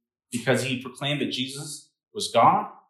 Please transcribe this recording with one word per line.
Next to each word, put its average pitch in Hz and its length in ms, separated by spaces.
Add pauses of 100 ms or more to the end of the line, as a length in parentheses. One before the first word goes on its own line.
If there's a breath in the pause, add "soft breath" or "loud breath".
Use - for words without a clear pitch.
(320)
because 123 320
he 127 180
proclaimed 143 380
that 117 120
Jesus 135 580 (240)
was 104 200
God. 135 380 (180)